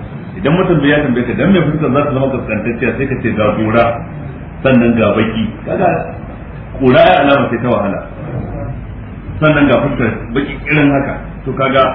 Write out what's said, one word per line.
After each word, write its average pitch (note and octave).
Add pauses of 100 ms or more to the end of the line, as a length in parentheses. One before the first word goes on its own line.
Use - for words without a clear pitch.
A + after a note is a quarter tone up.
(320)
Idan -
mutum F3+
bai C#3
ya D3
tambaye B2
ka, -
"Dan E3
me F#3
fuskar D3+
za C3+
ta D3
zama C3
kaskantacciya?" A2+
Sai C3+
ka B2+
ce, A#2
"Ga G#2
kura, A2 (720)
sannan A#2+
ga A2
baki." A2 (140)
Kaga F3+ (840)
kura B2+
ya -
alama C#3+
ce A#2
ta A#2+
wahala. G2 (1300)
Sannan D3
ga B2+
fuskar A#2+ (180)
baki C3+
irin D3
haka, C#3 (240)
to C3+
kaga C3 (100)